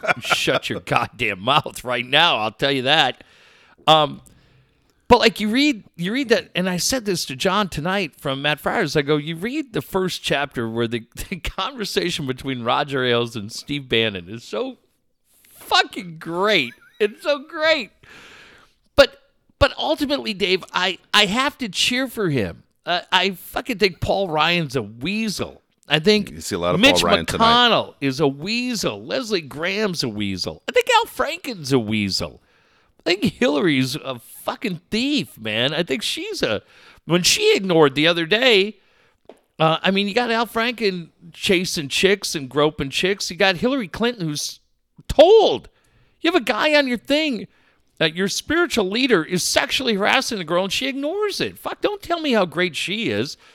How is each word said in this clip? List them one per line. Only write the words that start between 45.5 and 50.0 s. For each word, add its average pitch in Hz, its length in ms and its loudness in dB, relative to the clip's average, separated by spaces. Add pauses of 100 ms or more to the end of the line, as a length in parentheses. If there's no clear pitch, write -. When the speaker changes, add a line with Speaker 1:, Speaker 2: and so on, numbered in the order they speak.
Speaker 1:
You 330 100 2
have 349 80 2
a 226 60 0
guy 302 300 2
on 285 120 4
your 247 120 0
thing 285 480 0 (500)
that 160 180 0
your 190 120 0
spiritual 285 600 0
leader 220 360 2
is 165 200 -2
sexually 262 520 0
harassing 214 440 2